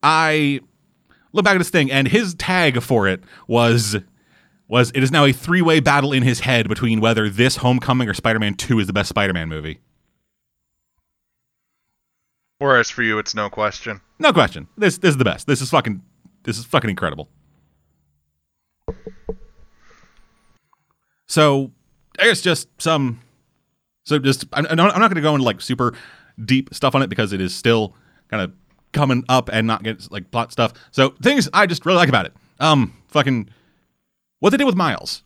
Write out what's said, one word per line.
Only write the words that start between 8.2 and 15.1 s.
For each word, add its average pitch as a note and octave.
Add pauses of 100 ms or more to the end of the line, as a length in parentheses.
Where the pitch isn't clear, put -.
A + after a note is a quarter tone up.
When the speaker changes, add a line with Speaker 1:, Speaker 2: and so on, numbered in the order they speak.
Speaker 1:
Two A2+
is G2
the F2+
best G2+
Spider-Man F#2
movie." D#2 (2750)
Speaker 2:
Whereas C3
for B2
you, G#2+
it's -
no G#2
question. G#2+ (160)
Speaker 1:
No -
question. G#2
This, G3+
this F3+